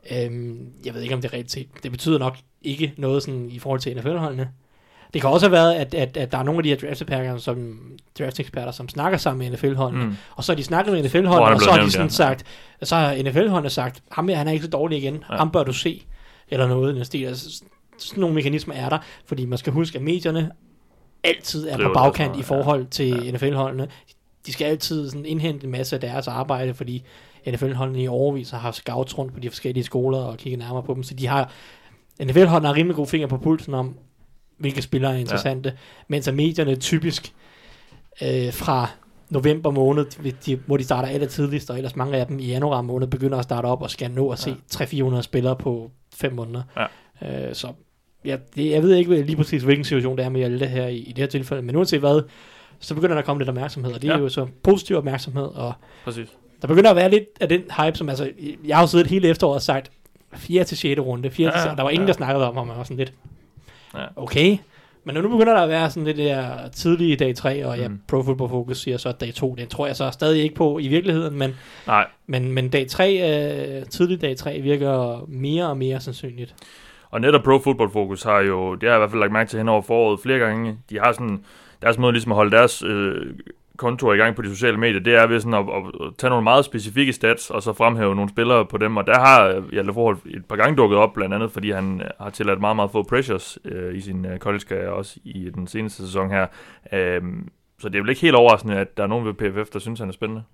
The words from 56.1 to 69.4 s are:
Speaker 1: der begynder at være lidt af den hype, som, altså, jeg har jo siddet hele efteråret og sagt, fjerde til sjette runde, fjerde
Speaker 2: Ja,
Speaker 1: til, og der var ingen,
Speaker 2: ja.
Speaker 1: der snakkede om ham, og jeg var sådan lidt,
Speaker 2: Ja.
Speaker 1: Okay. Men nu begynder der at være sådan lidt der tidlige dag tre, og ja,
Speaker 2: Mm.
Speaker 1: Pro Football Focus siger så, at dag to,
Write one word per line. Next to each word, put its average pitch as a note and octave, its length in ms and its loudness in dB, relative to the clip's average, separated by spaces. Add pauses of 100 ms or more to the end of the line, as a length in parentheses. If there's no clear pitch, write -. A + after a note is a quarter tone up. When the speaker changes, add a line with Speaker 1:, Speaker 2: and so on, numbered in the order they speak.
Speaker 1:
der B2 60 -6
begynder G3 220 8
at F#3 60 8
være F#3 140 4
lidt G#3 140 6 (160)
af F3 80 0
den F3 140 2 (220)
hype, D#3+ 140 0
som, D#3 100 -4
altså, C3+ 220 -4 (360)
jeg D3 100 4
har E3+ 60 10
jo E3+ 40 8
siddet E3+ 200 6
hele F#3 220 4
efteråret D#3+ 280 4
og C3+ 60 -4
sagt, C#3 280 -2 (440)
fjerde F3 300 2
til D3+ 120 -6
sjette C#3+ 260 0
runde, B2+ 280 -4
fjerde D#3+ 280 0
Speaker 2:
Ja, - 40 0
Speaker 1:
til, D#3+ 80 0
og D3+ 60 -6
der C#3 60 -2
var C#3 80 2
ingen, F3 180 2
Speaker 2:
ja. F3+ 40 4
Speaker 1:
der - 40 2
snakkede C3+ 320 0
om A#2+ 80 -6
ham, A#2+ 120 -6
og A#2 60 -10
jeg A#2 40 -10
var B2+ 60 -8
sådan B2+ 120 -10
lidt, C3 160 -4 (840)
Speaker 2:
Ja. C#2+ 100 -10 (100)
Speaker 1:
Okay. D3+ 400 2 (480)
Men C#3 100 -8
nu D#3+ 140 -2
begynder A3+ 260 6
der F#3 80 6
at D#3+ 60 2
være D#3+ 220 0
sådan D#3+ 140 -6
lidt D3+ 120 -2
der C3 520 -2
tidlige E3+ 480 2
dag B2+ 200 0
tre, C#3 300 -4
og A#2+ 120 -4
ja, A#2+ 100 -4
Speaker 2:
Mm. G2+ 200 -10
Speaker 1:
Pro C3 140 0
Football C3 280 -2
Focus B2+ 280 -4
siger B2 180 -4
så, B2 120 -6
at B2 120 -6
dag A#2+ 140 -8
to, C3 200 -4